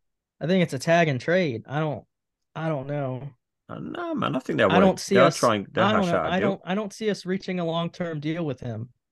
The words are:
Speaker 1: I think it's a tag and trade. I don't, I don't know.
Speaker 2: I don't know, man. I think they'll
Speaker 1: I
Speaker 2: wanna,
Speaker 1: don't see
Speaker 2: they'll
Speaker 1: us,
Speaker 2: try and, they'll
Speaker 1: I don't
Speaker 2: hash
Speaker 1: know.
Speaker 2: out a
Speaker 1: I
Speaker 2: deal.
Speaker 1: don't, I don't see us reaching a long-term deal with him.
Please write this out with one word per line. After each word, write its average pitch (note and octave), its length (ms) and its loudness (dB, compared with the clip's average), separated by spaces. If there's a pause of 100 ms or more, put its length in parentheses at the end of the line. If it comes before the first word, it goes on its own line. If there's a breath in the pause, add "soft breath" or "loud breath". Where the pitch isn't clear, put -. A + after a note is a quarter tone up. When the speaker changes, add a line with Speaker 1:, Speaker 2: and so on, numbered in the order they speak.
(400)
Speaker 1:
I D3 60 -4
think F#3 160 4
it's D#3 100 0
a C3+ 60 -4
tag E3 300 4
and B2+ 120 0
trade. E3 460 0
I D3 140 -4
don't, D3 240 -4 (500)
I D#3+ 140 -6
don't C#3 180 -4
know. C#3 420 -6 (400)
Speaker 2:
I A1+ 60 -12
don't - 180 -12
know, E4+ 220 -6
man. C3 220 -2
I - 20 -2
think D#3+ 200 -4
they'll G#2+ 120 6
Speaker 1:
I - 40 4
Speaker 2:
wanna, F#3+ 120 6
Speaker 1:
don't F#3 140 4
see - 160 0
Speaker 2:
they'll G3 80 8
Speaker 1:
us, - 120 4
Speaker 2:
try A#2 200 4
and, G2 160 -4
they'll F#3 120 2
Speaker 1:
I G#3 80 2
don't G#3 120 2
Speaker 2:
hash E3+ 80 0
Speaker 1:
know. - 60 2
Speaker 2:
out D#3+ 80 0
a D#3 60 -2
Speaker 1:
I F#3 60 0
Speaker 2:
deal. G3 120 0
Speaker 1:
don't, F#3+ 140 -6
I F3+ 120 -4
don't G#3 160 -6
see G#3+ 180 -4
us F3+ 160 -6
reaching F#3 320 -4
a F3 60 -2
long-term E3 560 -4
deal D#3+ 240 -4
with C#3 160 -6
him. A#2 300 -8 (220)